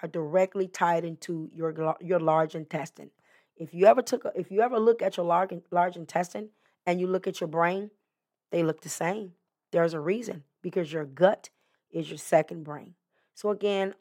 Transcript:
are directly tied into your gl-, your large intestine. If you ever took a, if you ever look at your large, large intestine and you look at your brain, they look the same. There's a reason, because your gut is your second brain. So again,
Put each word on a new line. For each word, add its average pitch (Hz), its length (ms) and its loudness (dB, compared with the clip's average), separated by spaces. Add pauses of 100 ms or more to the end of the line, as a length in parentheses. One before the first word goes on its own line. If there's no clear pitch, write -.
are 170 60 -8
directly 185 600 0
tied 170 360 0
into 165 500 -8
your 160 200 -4
gl-, 160 280 -2
your 180 180 0
large 160 360 2
intestine. 156 560 -10 (460)
If 160 160 -12
you 175 120 2
ever 233 160 8
took 247 240 -4
a, - 80 -4
if 180 160 -6
you 196 120 2
ever 240 180 2
look 233 220 4
at 190 160 -2
your 175 80 -2
large, 180 280 2 (160)
large 175 280 2
intestine 180 520 -4 (360)
and 180 140 0
you 180 80 0
look 185 200 -2
at 185 140 -6
your 170 80 -4
brain, 180 420 0 (580)
they 170 140 2
look 156 180 0
the 156 80 -14
same. 180 440 -4 (380)
There's 170 220 2
a 160 60 -6
reason, 190 440 -4 (180)
because 170 300 -4
your 156 140 -6
gut 165 440 2 (420)
is 160 180 -6
your 160 80 -12
second 160 460 2
brain. 147 320 -14 (400)
So 208 140 -2
again, 196 520 0